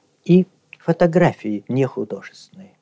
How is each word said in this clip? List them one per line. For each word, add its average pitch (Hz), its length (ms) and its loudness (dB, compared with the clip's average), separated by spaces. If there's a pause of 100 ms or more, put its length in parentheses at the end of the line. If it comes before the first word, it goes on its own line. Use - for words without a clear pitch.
(240)
и 180 220 4 (320)
фотографией 165 920 -2
нехудожественной. - 1120 -8